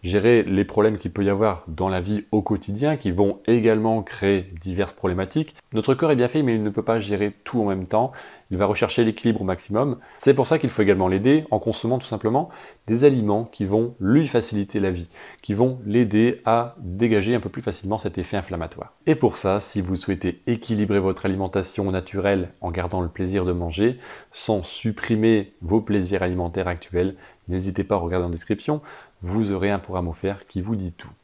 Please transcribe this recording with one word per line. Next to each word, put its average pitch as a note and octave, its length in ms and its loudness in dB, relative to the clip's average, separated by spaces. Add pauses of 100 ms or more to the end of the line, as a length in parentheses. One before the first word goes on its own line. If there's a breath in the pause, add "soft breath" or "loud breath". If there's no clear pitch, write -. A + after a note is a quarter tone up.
gérer G2+ 400 6
les F#2+ 220 2
problèmes G#2+ 320 2
qu'il F#2 160 -8
peut G2+ 120 -2
y G2 40 2
avoir G2+ 400 0
dans F#2 220 -2
la F#2 100 -2
vie G2+ 320 -4
au G#2+ 80 4
quotidien, A2 560 -2
qui G2+ 140 -2
vont G2 360 2
également A2 560 2
créer F#2+ 480 -2 (120)
diverses F#2 320 -4
problématiques. F#2+ 600 -4 (200 soft breath)
Notre A2+ 180 0
corps D#3 180 2
est C#3 60 6
bien A#2+ 120 2
fait, D3+ 140 0
mais B2 120 2
il G#2+ 80 0
ne G#2 80 -2
peut G#2+ 120 -4
pas A2+ 180 2
gérer G2+ 320 -2 (120)
tout A#2+ 160 -2
en G#2 60 0
même F#2+ 200 -2
temps. A#2+ 260 0 (380 loud breath)
Il F#2+ 60 -2
va G2 80 2
rechercher G#2+ 400 2
l'équilibre A2 380 0
au - 20 -4
maximum. G#2+ 540 -2 (200 loud breath)
C'est - 160 6
pour C3 120 2
ça D#3+ 120 2
qu'il B2+ 120 0
faut A2 120 0
également F#2+ 240 4
l'aider B2 440 2
en A2 80 2
consommant A2+ 400 -2
tout - 80 -8
simplement A#2 420 -2 (380 loud breath)
des A#2 180 2
aliments A#2 400 4
qui G#2+ 220 -6
vont A2+ 340 0
lui C3 260 4
faciliter G#2+ 540 -2
la F#2+ 100 0
vie, F2 200 -6 (320 loud breath)
qui G#2+ 100 -6
vont B2+ 320 2
l'aider G#2+ 460 4 (140)
à A#2 340 0
dégager G#2+ 560 0
un A2 60 0
peu G2+ 80 -8
plus - 140 -10
facilement G2+ 360 -6
cet - 180 -6
effet F#2+ 200 -6
inflammatoire. E2+ 560 -8 (140)
Et D#3 100 2
pour - 180 2
ça, G2 260 0
si - 200 -6
vous F#2 160 -4
souhaitez F#2 500 -4
équilibrer G#2 540 0
votre F#2+ 260 -2
alimentation F#2+ 640 -2
naturelle F#2 600 -2 (100)
en F2+ 100 -4
gardant F2 300 -4
le F2 80 -2
plaisir F#2 360 -2
de F2+ 60 0
manger, F2+ 480 0 (320 loud breath)
sans G#2 320 -4
supprimer G#2+ 1000 0
vos G2 200 2
plaisirs G2 420 0
alimentaires F2+ 460 -2
actuels, F2+ 480 -4 (320 loud breath)
n'hésitez F#2 340 -4
pas G2+ 140 0
à - 20 0
regarder F2 280 -2
en F2 40 -4
description, G#2 500 -4 (420 loud breath)
vous G2+ 280 -2
aurez G2 200 0
un G2 100 0
programme F2+ 260 -4
offert F#2+ 400 -6
qui - 140 -6
vous G#2+ 160 -4
dit F#2 160 -6
tout. - 180 -20 (140)